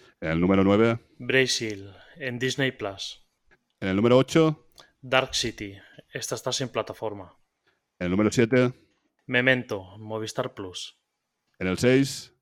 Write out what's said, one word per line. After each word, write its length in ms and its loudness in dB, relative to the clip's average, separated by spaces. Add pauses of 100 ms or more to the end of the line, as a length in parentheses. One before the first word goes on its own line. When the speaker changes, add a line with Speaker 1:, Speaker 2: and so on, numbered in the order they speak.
(220)
Speaker 1:
En 100 -4
el 100 2
número 220 4
nueve. 340 4 (220)
Speaker 2:
Brasil, 720 -2 (240)
en 240 -10
Disney 320 -2
Plus. 560 -12 (520)
Speaker 1:
En 100 -4
el 80 0
número 200 6
ocho. 520 2 (320)
Speaker 2:
Dark 340 0
City, 400 -6 (340)
esta 260 -8
está 180 -6
sin 160 -4
plataforma. 680 -8 (640)
Speaker 1:
En 60 -4
el 60 0
número 200 4
siete. 420 4 (540)
Speaker 2:
Memento, 720 0
Movistar 540 -8
Plus. 440 -14 (640)
Speaker 1:
En 80 -2
el 100 0
seis. 640 2